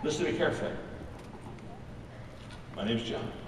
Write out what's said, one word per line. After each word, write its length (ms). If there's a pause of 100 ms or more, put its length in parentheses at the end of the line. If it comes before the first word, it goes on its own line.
Listen 220
to 60
me 60
carefully. 340 (2000)
My 80
name's 200
John. 280 (160)